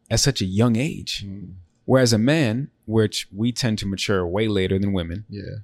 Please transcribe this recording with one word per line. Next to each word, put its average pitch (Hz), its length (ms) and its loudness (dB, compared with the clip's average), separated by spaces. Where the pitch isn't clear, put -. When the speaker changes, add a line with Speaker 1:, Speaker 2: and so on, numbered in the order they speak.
Speaker 1:
at 117 120 2
such - 200 2
a 98 40 0
young 110 300 2
age. 113 480 -4
Speaker 2:
Mm. 95 300 -14
Speaker 1:
Whereas 127 280 4
a 110 40 6
man, 131 520 2
which 107 460 0
we 110 200 -2
tend 110 280 -2
to 98 60 -6
mature 95 400 -2
way 101 220 0
later 95 320 2
than 101 140 -2
women, 87 360 -4
Speaker 2:
Yeah. 101 340 -12